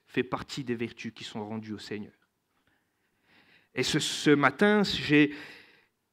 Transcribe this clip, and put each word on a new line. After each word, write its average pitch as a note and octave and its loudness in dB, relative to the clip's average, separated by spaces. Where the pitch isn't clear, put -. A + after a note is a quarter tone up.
fait - 0
partie - -8
des A#2+ -4
vertus A2+ -10
qui - -16
sont G#2+ -10
rendues G#2+ -10
au G2 -12
Seigneur. G#2 -12
Et B2+ 0
ce, D3+ 0
ce - 0
matin, G3+ 4
j'ai D3 2